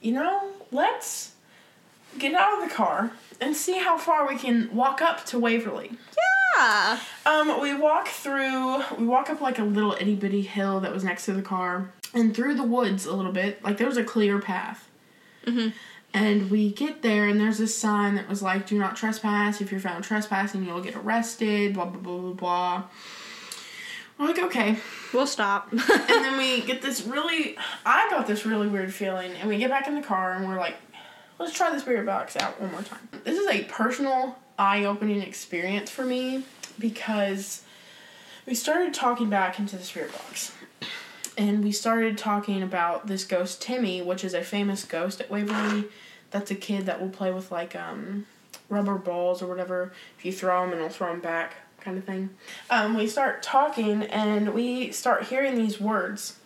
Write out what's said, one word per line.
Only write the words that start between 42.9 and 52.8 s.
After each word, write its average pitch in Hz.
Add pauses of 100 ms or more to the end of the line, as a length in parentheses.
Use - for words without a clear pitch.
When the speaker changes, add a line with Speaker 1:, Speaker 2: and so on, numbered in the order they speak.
Speaker 1:
this 190
ghost, 180
Timmy, 208
which 180
is 180
a 175
famous 202
ghost 175
at -
Waverly. 208 (460)
That's 202
a 202
kid 196
that 175
will 190
play 190
with, 185
like, 175
um, 170 (440)
rubber 202
balls 180
or -
whatever. 180 (240)
If -
you 180
throw 185
'em 180
and 170
he'll 160
throw 175
'em 175
back 165 (260)
kind 185
of 190
thing. 190 (400)
Um, 220